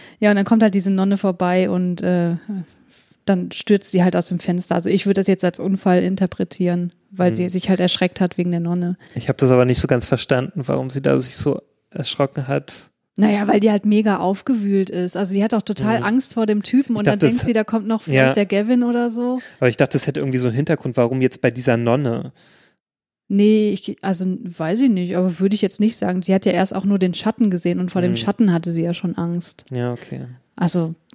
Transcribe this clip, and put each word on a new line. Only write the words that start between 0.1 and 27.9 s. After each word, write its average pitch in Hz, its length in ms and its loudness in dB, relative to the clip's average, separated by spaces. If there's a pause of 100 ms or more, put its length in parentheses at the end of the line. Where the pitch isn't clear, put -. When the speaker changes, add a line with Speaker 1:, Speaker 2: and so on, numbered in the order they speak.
Speaker 1:
ja, 208 120 4
und 202 40 4
dann 196 100 2
kommt 220 160 4
halt 214 120 4
diese 196 180 0
Nonne 196 240 2
vorbei 185 540 0
und, 180 320 -2
äh, 175 340 0 (920)
dann 180 260 0
stürzt - 400 0
sie 180 120 2
halt 180 120 2
aus 175 120 -2
dem 180 120 -4
Fenster. 180 340 -4
Also 175 160 -2
ich 190 160 0
würde 196 140 2
das 190 80 0
jetzt 190 180 2
als 175 140 -2
Unfall 185 420 2
interpretieren, 180 880 -2 (220)
weil 185 180 2
Speaker 2:
Mhm. 170 60 -2
Speaker 1:
sie 180 140 -2
sich 180 200 -4
halt 185 100 2
erschreckt 180 420 0
hat 180 180 -2
wegen 175 100 0
der 170 100 -2
Nonne. 175 380 -2 (160)
Speaker 2:
Ich - 160 -6
hab 135 80 0
das 127 140 4
aber 123 140 6
nicht 123 120 2
so - 100 0
ganz 123 200 0
verstanden, 131 580 -2
warum 131 240 -2
sie 135 120 -8
da 135 180 2
sich 127 160 -6
so - 260 -2 (300)
erschrocken 139 560 -4
hat. - 420 -6 (280)
Speaker 1:
Naja, 208 300 2
weil 208 120 4
die 214 100 4
halt 208 160 0
mega 208 320 2
aufgewühlt 196 720 -2
ist. 180 260 -6
Also 190 180 -4
sie 196 100 2
hat 220 100 -2
auch 214 80 2
total 208 380 -2
Speaker 2:
Mhm. 180 60 -2
Speaker 1:
Angst 233 280 -2
vor 226 140 -2
dem 208 160 0
Typen 254 300 0
Speaker 2:
Ich 214 60 -2
Speaker 1:
und 208 80 0
dann 196 120 2
Speaker 2:
dachte, 160 80 6
Speaker 1:
denkt 233 140 2
Speaker 2:
es - 40 -4
Speaker 1:
sie, 240 80 2
da 214 100 2
kommt 220 220 -4
noch 220 160 -2
vielleicht 131 280 4
Speaker 2:
Ja. 135 40 2
Speaker 1:
der 202 140 2
Gavin 214 340 0
oder 240 300 0
so. 247 280 -4 (200)
Speaker 2:
Aber 127 100 4
ich 117 80 0
dachte, 139 200 2
es - 100 -2
hätte 147 140 -2
irgendwie 131 180 -2
so 123 80 0
einen 113 80 0
Hintergrund, 139 420 -2
warum 127 240 2
jetzt 127 200 0
bei 127 100 2
dieser 120 260 0
Nonne. 120 540 0 (960)
Speaker 1:
Nee, 208 420 4
ich, 196 320 -6
also 185 240 -2 (180)
weiß 175 380 -4
ich 269 80 4
nicht, 180 260 0
aber 180 240 0
würde 196 140 2
ich 214 80 -2
jetzt - 180 0
nicht 220 180 2
sagen. 185 260 -2
Sie 190 100 0
hat 190 140 2
ja - 40 2
erst 185 220 0
auch 190 120 -4
nur 202 120 2
den 185 160 0
Schatten 214 380 0
gesehen 175 280 -2
und 180 120 -4